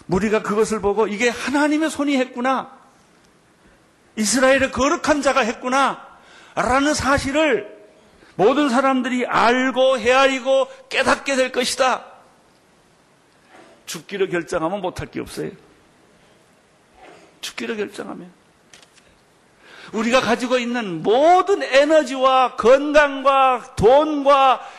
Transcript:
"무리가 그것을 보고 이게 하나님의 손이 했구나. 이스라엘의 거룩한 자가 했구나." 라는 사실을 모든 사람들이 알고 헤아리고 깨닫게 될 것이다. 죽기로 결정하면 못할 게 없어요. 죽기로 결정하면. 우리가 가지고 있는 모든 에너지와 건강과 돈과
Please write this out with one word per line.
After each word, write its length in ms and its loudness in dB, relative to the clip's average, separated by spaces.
"무리가 360 -2
그것을 380 -2
보고 280 0
이게 220 -2
하나님의 600 -2
손이 280 -4
했구나. 600 -4
이스라엘의 560 2
거룩한 500 0
자가 180 2
했구나." 720 -2
라는 380 0
사실을 760 0
모든 340 2
사람들이 580 0
알고 720 2
헤아리고 720 2
깨닫게 460 -2
될 140 0
것이다. 540 -2
죽기로 420 -6
결정하면 540 -4
못할 280 -10
게 100 -10
없어요. 300 -10
죽기로 360 -10
결정하면. 540 -12
우리가 280 0
가지고 380 -2
있는 440 -6
모든 600 2
에너지와 920 2
건강과 1200 2
돈과 880 4